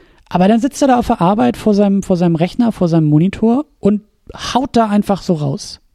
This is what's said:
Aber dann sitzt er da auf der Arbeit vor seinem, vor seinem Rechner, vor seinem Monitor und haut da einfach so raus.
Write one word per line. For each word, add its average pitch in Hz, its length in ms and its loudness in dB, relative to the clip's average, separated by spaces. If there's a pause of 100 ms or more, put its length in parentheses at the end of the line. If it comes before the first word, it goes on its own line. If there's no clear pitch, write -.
(280)
Aber 180 220 2
dann 226 100 4
sitzt 269 220 -4
er 277 80 2
da 247 100 4
auf - 80 -4
der 233 140 -2
Arbeit 214 340 0
vor 214 180 0
seinem, 196 300 2
vor 185 140 0
seinem 170 180 2
Rechner, 196 380 0
vor 180 160 -2
seinem 160 180 2
Monitor 196 580 0 (140)
und 208 220 0 (520)
haut 254 220 -4
da 226 140 2
einfach 202 340 0
so 180 100 -2
raus. 147 460 -6 (160)